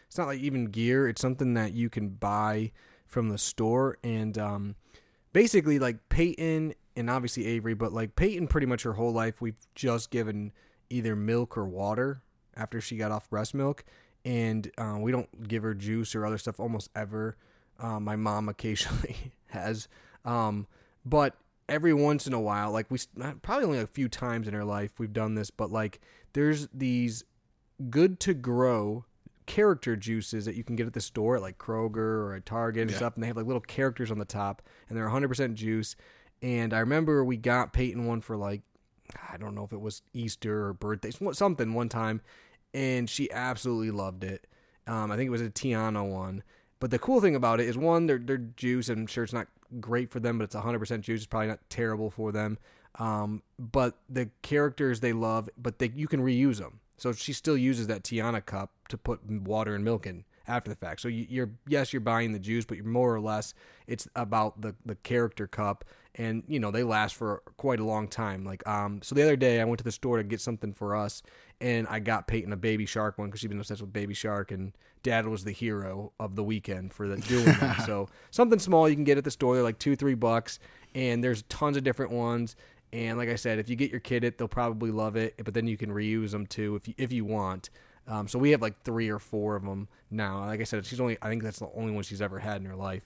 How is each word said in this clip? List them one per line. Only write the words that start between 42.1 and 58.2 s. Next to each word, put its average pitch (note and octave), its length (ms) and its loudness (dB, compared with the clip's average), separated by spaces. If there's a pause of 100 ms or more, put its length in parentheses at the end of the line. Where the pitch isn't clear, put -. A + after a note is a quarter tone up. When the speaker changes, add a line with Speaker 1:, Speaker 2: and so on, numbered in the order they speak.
Speaker 1:
and C3 360 0
she C#3 220 -2
absolutely A#2+ 600 -2
loved F#2+ 320 -4
it. F#2+ 240 -8 (400)
Um, A2 240 -2
I G#2 60 -2
think C3 100 0
it B2 40 -2
was A#2+ 100 0
a A2+ 80 -2
Tiana A2 580 0
one. F#2+ 360 -6 (360)
But A#2+ 120 -4
the - 80 2
cool B3+ 200 4
thing D#3+ 160 6
about A#2 240 4
it A#2 80 2
is, A#2+ 100 0
one, E3 300 4
they're, C3+ 120 6
they're B2+ 180 0
juice, B2 520 0
and A2 120 0
I'm G#2+ 60 -4
sure A#2+ 160 -2
it's A2 100 -4
not A2+ 140 -4 (320)
great A#2 320 -2
for B2+ 80 -6
them, A#2 180 0
but A2 80 0
it's - 100 -6
a G#2+ 60 -6
hundred A#2 180 -2
percent A2 240 -4
juice. A2+ 180 -2
It's G#2+ 60 -10
probably A2 220 0
not G#2+ 100 -4 (100)
terrible A2 400 -2
for G#2+ 220 -4
them. G#2+ 260 0 (420)
Um, G#2+ 420 -2 (160)
but B2 400 0 (120)
the B2+ 200 -2 (120)
characters C#3+ 580 0
they A#2 140 2
love, A2 440 0
but A#2+ 220 -6
they, A#2+ 160 0
you D3+ 120 -2
can C#3 140 0
reuse B2+ 400 4
'em. - 180 -14 (180)
So B2 160 -2
she C3 200 -6
still D3+ 240 2
uses B2 300 2
that G#2 160 -2
Tiana A2+ 420 -2